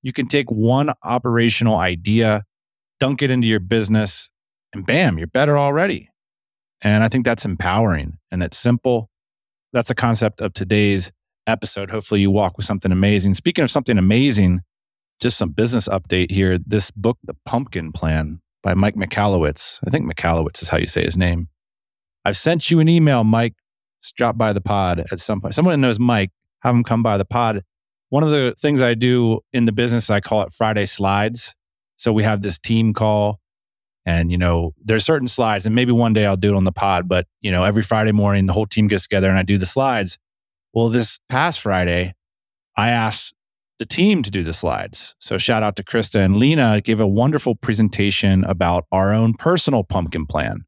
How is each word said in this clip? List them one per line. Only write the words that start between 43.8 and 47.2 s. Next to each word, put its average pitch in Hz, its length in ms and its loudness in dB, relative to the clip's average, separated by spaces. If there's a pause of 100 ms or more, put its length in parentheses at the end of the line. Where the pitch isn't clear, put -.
team 180 380 2
to 101 80 -6
do 95 140 -2
the 82 80 -6
slides. 62 680 -6
So - 180 -6
shout 113 240 0
out 104 140 -2
to 98 80 -10
Krista 110 400 0
and 95 140 4
Lena, 123 420 4
gave 107 220 0
a 110 40 2
wonderful 120 500 0